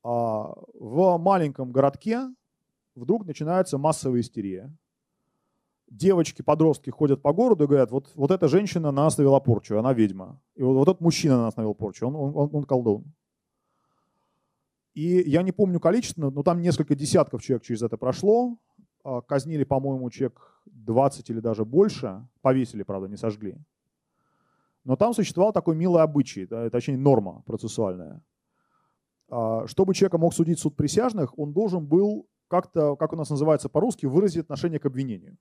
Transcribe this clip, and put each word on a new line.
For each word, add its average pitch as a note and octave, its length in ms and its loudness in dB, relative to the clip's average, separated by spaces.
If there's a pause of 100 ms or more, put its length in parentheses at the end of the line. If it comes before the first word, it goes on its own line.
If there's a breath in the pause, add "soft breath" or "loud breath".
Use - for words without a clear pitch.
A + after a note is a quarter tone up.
А, A#2 500 -4 (200)
в E3+ 440 0
маленьком E3 540 0
городке C#3 480 0 (760)
вдруг F3+ 300 -2
начинается E3+ 520 -2
массовая C#3 440 0
истерия. G2+ 500 -10 (1160)
Девочки, E3+ 540 0
подростки D3+ 480 2
ходят C#3 320 0
по C#3+ 100 2
городу G3 320 4
и C#3+ 40 4
говорят: C3+ 240 4
«Вот, C3+ 240 -6
вот C#3+ 160 0
эта F#3 160 2
женщина E3 440 2
на C#3 120 0
нас D#3 160 2
навела C#3 200 6
порчу, G#2+ 380 0
она B2 160 0
ведьма. G2 480 -2 (140)
И - 80 -4
вот, C3 100 4
вот C3+ 140 4
этот F#3 140 0
мужчина D#3+ 360 2
на A#2+ 60 2
нас A2 140 -4
навел G#2+ 180 -4
порчу, G#2+ 320 -8
он, C#3 80 -6
он, C#3+ 200 -4
он, D3 180 0
он D3 100 -2
колдун». B2 500 -2 (1800)
И F3 340 2
я D#3+ 140 2
не F#3 80 -2
помню F3+ 280 0
количество, E3+ 520 0
но C#3+ 120 -6
там F3 180 2
несколько D#3+ 340 0
десятков C#3+ 480 0
человек B2 200 -2
через A2+ 200 -6
это A2+ 140 -6
прошло. A3 600 0 (460)
А, B2+ 180 -8
казнили, C#3+ 420 -4
по-моему, C3+ 460 -2
человек - 320 -6 (240)
двадцать A#2+ 640 -2
или A2+ 100 -6
даже A2 260 -4
больше. B2 640 0 (140)
Повесили, C3 420 0
правда, G2 240 -8
не G2+ 100 -14
сожгли. G#2+ 380 -8 (1300)
Но C3 100 0
там A3+ 180 2
существовал G3+ 400 0
такой E3+ 220 0
милый E3+ 260 4
обычай, C#3+ 460 0
да, A#2 240 -6
точнее, B2 260 -2
норма B2 480 2
процессуальная. G#2 800 -6 (1040)
А, A2+ 380 -4
чтобы F#3+ 260 0
человека F3+ 240 2
мог E3 160 2
судить E3 260 0
суд - 160 -4
присяжных, F3 640 -2
он D3 160 -8
должен F3+ 320 -2
был G3+ 420 0 (200)
как-то, D#3 480 0
как D#3 180 -4
у - 20 -8
нас D#3+ 140 -8
называется D3 400 0
по-русски, F3+ 380 -2
выразить E3+ 360 2
отношение D3+ 360 -6
к - 80 -12
обвинению. B2+ 540 -8